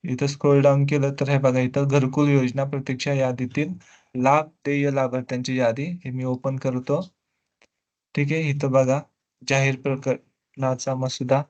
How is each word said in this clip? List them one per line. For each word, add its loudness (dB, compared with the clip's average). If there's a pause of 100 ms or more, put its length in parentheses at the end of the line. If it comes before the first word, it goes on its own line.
इथं -2
स्क्रोल 4
डाऊन 4
केलं 0
तर -2
हे 4
बघा, 2
इथं 0
घरकुल 2
योजना 2
प्रतीक्षा -4
यादीतील -2 (420)
लाभ 2 (160)
देय 0
लाभार्थ्यांची -2
यादी 0
हे -8
मी -6
ओपन -4
करतो. -2 (1120)
ठीक 0
आहे, -2
इथं -2
बघा 4 (480)
जाहीर 0
प्रकरणाचा -4
मसुदा. -2